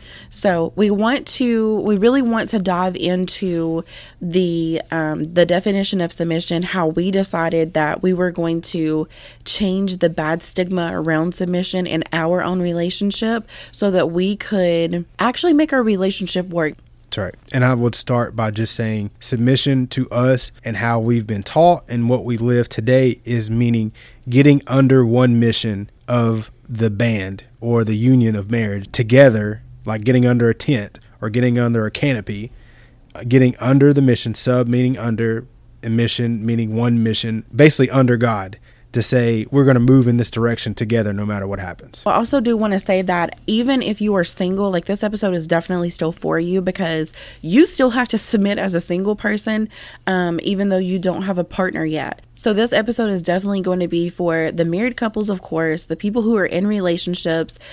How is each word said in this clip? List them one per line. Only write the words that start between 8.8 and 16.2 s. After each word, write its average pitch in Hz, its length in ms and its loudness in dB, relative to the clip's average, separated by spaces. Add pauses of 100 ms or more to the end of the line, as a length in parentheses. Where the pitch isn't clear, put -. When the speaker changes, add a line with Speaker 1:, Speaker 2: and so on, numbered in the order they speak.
Speaker 1:
change 190 540 -2
the 175 120 2
bad 165 320 -4
stigma 180 520 -2
around 160 420 0
submission 180 500 -2
in 160 260 -4
our 165 320 0
own 185 160 -2
relationship 196 880 -2 (240)
so 202 200 -2
that 170 180 2
we 185 260 0
could 175 680 0 (140)
actually 254 340 0
make 302 200 2
our 262 100 2
relationship 190 640 -2